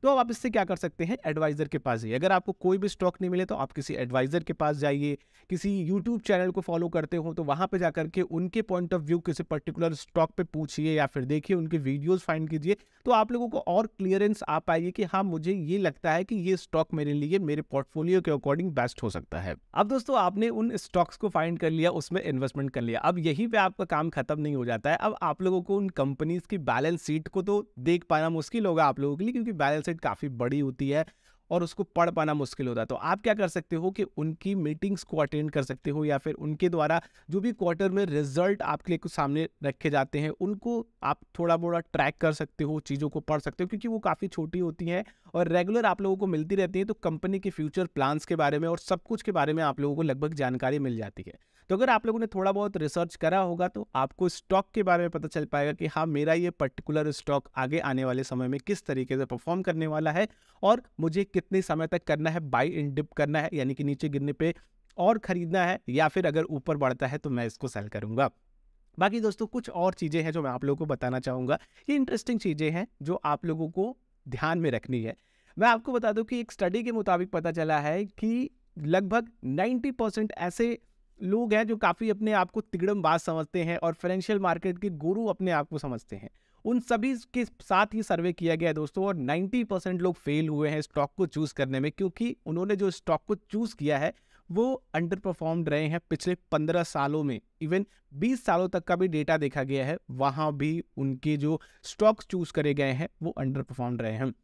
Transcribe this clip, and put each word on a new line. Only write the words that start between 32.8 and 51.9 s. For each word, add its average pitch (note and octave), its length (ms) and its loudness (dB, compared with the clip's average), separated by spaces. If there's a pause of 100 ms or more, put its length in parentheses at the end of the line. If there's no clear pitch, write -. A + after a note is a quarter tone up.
है। A2+ 60 -2
तो B2+ 80 -6
आप F3+ 280 -2
क्या A3 120 4
कर G3+ 140 0
सकते E3+ 280 -4
हो E3+ 140 0
कि G3 120 -4
उनकी D#3+ 520 -4
मीटिंग्स F3 480 -2
को - 140 -6
अटेंड D3+ 340 0
कर D3 120 0
सकते C3 280 -4
हो D3+ 140 0
या D3 140 2
फिर D#3 160 -4
उनके D3+ 340 0
द्वारा D#3+ 320 2 (300)
जो F#3 100 0
भी A#3 120 0
क्वार्टर F#3 380 2
में G3 160 2
रिजल्ट D3+ 560 2
आपके D3+ 300 -2
लिए D#3+ 60 0
कुछ - 140 -8
सामने D3+ 360 0 (140)
रखे C#3+ 280 0
जाते C#3+ 280 0
हैं, D3+ 120 -2
उनको A3 560 -4 (160)
आप - 180 0 (180)
थोड़ा E3+ 180 4
मोड़ा E3+ 240 0
ट्रैक D3+ 360 0
कर D#3+ 160 2
सकते D3+ 320 -4
हो, D3+ 160 -2
चीज़ों C#3+ 280 -4
को - 120 -4
पढ़ D3+ 200 0
सकते - 240 -4
हो, F3+ 40 -8
क्योंकि A3 200 -6
वो A3 100 -2
काफ़ी F#3+ 300 0
छोटी E3 300 -4
होती E3+ 280 -2
हैं F3+ 180 0 (300)
और F3 140 2
रेगुलर F#3 380 2
आप F#3 140 2
लोगों F#3+ 160 2
को G3 100 0
मिलती E3 280 0
रहती F#3 240 2
हैं। G3 100 0
तो A3 60 -2
कंपनी F#3 440 -2
के F#3+ 120 -4
फ्यूचर D#3+ 360 -2
प्लान्स C#3 380 0
के F3 120 0
बारे D3 220 2
में E3 100 0
और E3 100 0
सब F3 240 -2
कुछ A3+ 200 -6
के G#3+ 100 -4
बारे D3+ 200 2
में D#3+ 100 2
आप D3+ 180 0
लोगों C#3+ 160 0
को D#3+ 60 0
लगभग D3+ 320 0
जानकारी C3 440 0
मिल C3 180 -2
जाती G#2+ 300 -8
है। - 80 -16 (360)
तो F#3+ 60 2
अगर B3+ 140 4